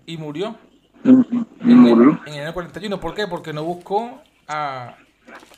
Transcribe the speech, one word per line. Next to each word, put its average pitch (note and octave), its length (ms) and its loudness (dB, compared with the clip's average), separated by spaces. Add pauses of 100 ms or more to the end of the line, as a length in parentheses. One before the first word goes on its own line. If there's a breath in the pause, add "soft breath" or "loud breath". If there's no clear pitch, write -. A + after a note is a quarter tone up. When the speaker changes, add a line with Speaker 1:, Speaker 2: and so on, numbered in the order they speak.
Speaker 1:
y E3 100 -12
murió D#3+ 420 -10 (460)
Speaker 2:
Ujú, B2+ 420 4 (140)
y A#2+ 140 0
Speaker 1:
en B2 140 8
el, A#2 80 4
Speaker 2:
murió. C3 300 4
Speaker 1:
en D3 100 -14
el C#3+ 100 -10
año E3 80 -10
cuarenta E3+ 280 -6
y G#3 60 -6
uno". G3 140 -6
¿Por D#3+ 120 -8
qué? G#3 140 -6
Porque E3 240 -10
no D3+ 140 -8
buscó G#3 560 -6 (260)
a, C3+ 480 -8 (640)